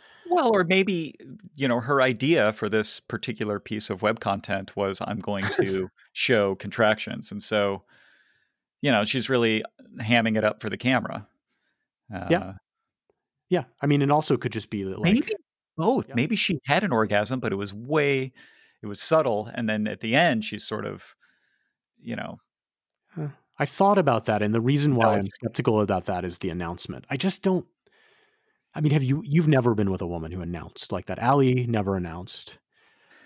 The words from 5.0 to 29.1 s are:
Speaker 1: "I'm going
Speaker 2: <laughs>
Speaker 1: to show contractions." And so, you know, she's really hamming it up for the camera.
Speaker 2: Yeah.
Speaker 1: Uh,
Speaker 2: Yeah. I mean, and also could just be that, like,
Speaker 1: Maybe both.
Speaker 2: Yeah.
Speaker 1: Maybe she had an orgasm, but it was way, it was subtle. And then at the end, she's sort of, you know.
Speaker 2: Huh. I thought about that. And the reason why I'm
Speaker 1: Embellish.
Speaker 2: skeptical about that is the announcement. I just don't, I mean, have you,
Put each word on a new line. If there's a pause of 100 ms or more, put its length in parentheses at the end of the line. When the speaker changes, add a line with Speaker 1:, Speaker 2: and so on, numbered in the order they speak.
Speaker 1:
"I'm
going
Speaker 2:
<laughs>
Speaker 1:
to (240)
show
contractions."
And
so, (1000)
you
know,
she's
really (380)
hamming
it
up
for
the
camera. (840)
Speaker 2:
Yeah.
Speaker 1:
Uh, (960)
Speaker 2:
Yeah. (180)
I
mean,
and
also
could
just
be
that,
like,
Speaker 1:
Maybe (440)
both.
Speaker 2:
Yeah.
Speaker 1:
Maybe
she
had
an
orgasm,
but
it
was
way, (500)
it
was
subtle.
And
then
at
the
end,
she's
sort
of, (840)
you
know. (720)
Speaker 2:
Huh. (300)
I
thought
about
that.
And
the
reason
why
I'm
Speaker 1:
Embellish.
Speaker 2:
skeptical
about
that
is
the
announcement.
I
just
don't, (1120)
I
mean,
have
you,